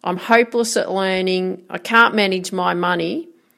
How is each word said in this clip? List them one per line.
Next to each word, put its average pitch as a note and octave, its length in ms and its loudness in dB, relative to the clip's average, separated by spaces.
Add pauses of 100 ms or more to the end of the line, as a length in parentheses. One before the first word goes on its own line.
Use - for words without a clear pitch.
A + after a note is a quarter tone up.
I'm F3+ 140 -2
hopeless A#3 600 0
at - 140 -2
learning. F#3 760 -2
I F3+ 120 -10
can't A#3 340 4
manage F#3+ 380 0
my F3+ 240 -2
money." F3+ 540 -2 (280)